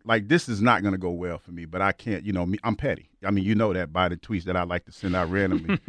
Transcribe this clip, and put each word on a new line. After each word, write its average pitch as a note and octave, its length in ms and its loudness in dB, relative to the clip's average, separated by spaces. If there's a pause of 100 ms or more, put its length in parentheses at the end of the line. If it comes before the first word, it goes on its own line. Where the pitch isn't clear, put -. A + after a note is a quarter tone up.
like, A2+ 220 2
this E3 200 2
is G#2+ 120 -2
not A2 220 4
gonna G2 160 0
go F2+ 120 -4
well F2 280 -6
for - 140 -20
me, E2+ 120 -12
but E2 160 -6
I G2 120 2
can't, G2 320 -6
you G#2 80 -4
know, F2+ 120 0
me, F#2 200 -2
I'm A2 120 0
petty. - 340 -4 (140)
I G2 60 -2
mean, G2 140 2
you G#2+ 100 2
know G#2+ 180 4
that F2 200 -2
by F2+ 160 4
the F2 80 -4
tweets F2+ 280 -4
that F2+ 120 -2
I F2+ 80 0
like F2 220 -4
to - 60 -20
send F2+ 220 -4
out F2 160 0
randomly G2 480 0 (100)